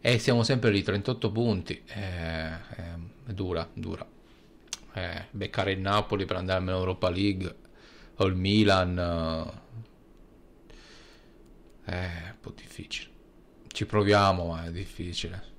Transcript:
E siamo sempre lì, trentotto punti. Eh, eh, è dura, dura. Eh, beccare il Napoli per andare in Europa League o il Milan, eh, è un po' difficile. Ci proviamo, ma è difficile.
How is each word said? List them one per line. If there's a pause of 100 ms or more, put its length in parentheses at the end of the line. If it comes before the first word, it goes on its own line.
E
siamo
sempre
lì,
trentotto
punti.
Eh, (760)
eh, (440)
è
dura,
dura. (880)
Eh,
beccare
il
Napoli
per
andare
in
Europa
League (600)
o
il
Milan, (2750)
eh,
è (200)
un
po'
difficile. (580)
Ci
proviamo,
ma
è
difficile. (160)